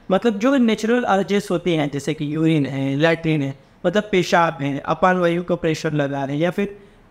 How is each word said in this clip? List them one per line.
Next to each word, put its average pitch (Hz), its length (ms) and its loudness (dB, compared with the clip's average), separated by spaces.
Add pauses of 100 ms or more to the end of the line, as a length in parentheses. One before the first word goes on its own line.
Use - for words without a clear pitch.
(100)
मतलब 202 280 2
जो 269 180 2
नेचुरल 233 460 2
अर्जेस 196 480 0
होती 175 240 0
हैं, 147 160 0
जैसे 143 240 -4
कि 147 200 -6
यूरिन 156 320 2
है, 135 300 -2
लैट्रिन 160 460 2
है, 139 160 -6 (280)
मतलब 202 260 0
पेशाब 170 500 2
है, 139 160 -4
अपान 185 380 0
वायु 175 260 0
का 175 120 -2
प्रेशर 160 380 -2
लगा 139 320 -2
रहे 139 120 -6
हैं, 151 60 0
या 175 80 2
फिर 202 280 -4 (320)